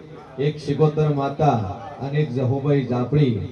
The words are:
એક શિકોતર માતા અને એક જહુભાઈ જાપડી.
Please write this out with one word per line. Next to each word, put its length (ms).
એક 220
શિકોતર 540
માતા 460
અને 180
એક 120
જહુભાઈ 560
જાપડી. 460